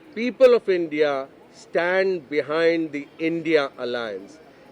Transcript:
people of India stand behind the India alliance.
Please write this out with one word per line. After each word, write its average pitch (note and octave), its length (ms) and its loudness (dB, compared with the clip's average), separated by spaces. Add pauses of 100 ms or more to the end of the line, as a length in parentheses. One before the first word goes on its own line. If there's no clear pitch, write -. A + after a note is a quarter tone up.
(140)
people B3 400 4
of G#3+ 140 0
India D3+ 580 0 (260)
stand F#3 760 -2
behind D#3+ 640 0
the C#3+ 160 -8 (100)
India D#3+ 600 0
alliance. A#2 600 -8 (340)